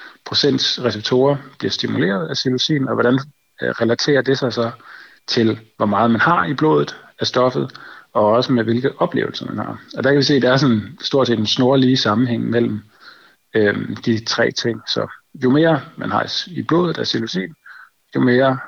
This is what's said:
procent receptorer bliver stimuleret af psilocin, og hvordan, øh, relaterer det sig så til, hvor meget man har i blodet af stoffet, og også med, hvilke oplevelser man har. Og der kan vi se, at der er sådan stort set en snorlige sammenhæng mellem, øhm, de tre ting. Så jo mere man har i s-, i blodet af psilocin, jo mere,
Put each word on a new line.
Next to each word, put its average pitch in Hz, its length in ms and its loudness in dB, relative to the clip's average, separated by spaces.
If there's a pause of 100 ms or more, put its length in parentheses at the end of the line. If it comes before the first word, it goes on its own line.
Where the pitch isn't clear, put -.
(240)
procent - 600 0
receptorer 127 520 2 (220)
bliver - 140 -2
stimuleret 156 560 -2
af - 60 -6
psilocin, 131 540 -2
og 113 60 -2
hvordan, 120 200 2 (480)
øh, - 80 -2
relaterer 120 520 0
det 135 160 0
sig 120 140 -2
så 117 180 -2 (560)
til, 110 340 0 (160)
hvor 113 100 0
meget 110 240 2
man 110 100 2
har 165 240 2
i 143 100 -2
blodet 147 420 0 (240)
af - 60 -2
stoffet, 127 440 0 (420)
og 107 140 2
også 120 260 2
med, 117 120 2
hvilke 120 360 -2
oplevelser - 460 -2
man - 120 -8
har. 110 220 -8 (160)
Og - 80 -4
der 135 60 4
kan 143 80 4
vi 139 40 2
se, 143 120 2
at 131 80 4
der 123 100 4
er 131 40 4
sådan 120 440 0
stort 131 260 0
set 120 120 0
en 107 80 0
snorlige 131 500 2
sammenhæng 117 480 0
mellem, 113 360 0 (760)
øhm, 104 420 0
de 113 280 -2
tre 120 260 0
ting. 117 360 -4
Så 110 200 -4 (380)
jo 127 60 4
mere 156 300 4 (160)
man - 140 -8
har 110 120 0
i - 60 -6
s-, - 180 -6
i 165 160 -8
blodet 165 360 0
af 120 60 -4
psilocin, 160 500 -6 (600)
jo 135 60 0
mere, 131 480 4